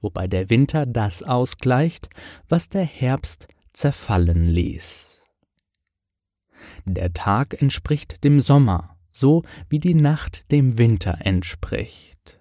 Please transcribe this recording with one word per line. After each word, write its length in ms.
wobei 260
der 220
Winter 360
das 380
ausgleicht, 840
was 220
der 160
Herbst 640
zerfallen 720
ließ. 800
Der 280
Tag 480
entspricht 640
dem 160
Sommer, 580
so 320
wie 100
die 160
Nacht 560
dem 260
Winter 440
entspricht. 1200